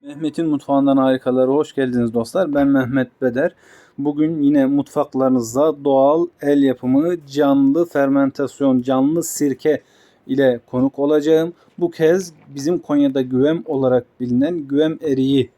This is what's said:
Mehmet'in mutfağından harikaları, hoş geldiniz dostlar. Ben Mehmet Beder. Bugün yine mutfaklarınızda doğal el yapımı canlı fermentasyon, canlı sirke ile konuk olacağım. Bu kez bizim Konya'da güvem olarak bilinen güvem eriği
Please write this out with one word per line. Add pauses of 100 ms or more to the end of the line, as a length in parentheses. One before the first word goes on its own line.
Mehmet'in
mutfağından
harikaları,
hoş
geldiniz
dostlar.
Ben
Mehmet
Beder. (420)
Bugün
yine
mutfaklarınızda
doğal (140)
el
yapımı
canlı
fermentasyon,
canlı
sirke (460)
ile
konuk
olacağım. (240)
Bu
kez (220)
bizim
Konya'da
güvem
olarak (140)
bilinen
güvem
eriği